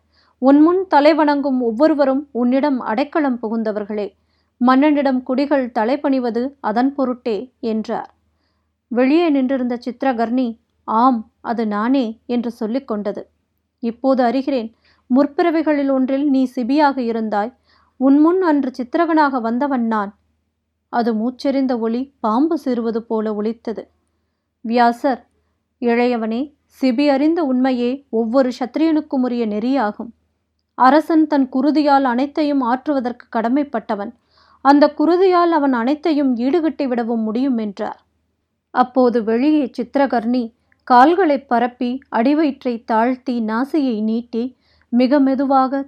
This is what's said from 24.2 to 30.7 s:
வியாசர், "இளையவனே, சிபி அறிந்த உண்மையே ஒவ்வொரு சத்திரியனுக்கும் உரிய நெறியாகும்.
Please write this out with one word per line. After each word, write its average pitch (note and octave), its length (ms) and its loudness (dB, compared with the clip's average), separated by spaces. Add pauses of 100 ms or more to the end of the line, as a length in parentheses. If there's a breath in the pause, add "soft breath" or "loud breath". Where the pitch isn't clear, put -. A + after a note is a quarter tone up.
வியாசர், A#3+ 640 0 (540)
"இளையவனே, A#3+ 720 -2 (280)
சிபி C4 260 2
அறிந்த D4+ 360 2
உண்மையே C4 640 -2
ஒவ்வொரு A#3 500 0
சத்திரியனுக்கும் D4 640 -2
உரிய A#3+ 240 -2
நெறியாகும். A3 640 -4 (600)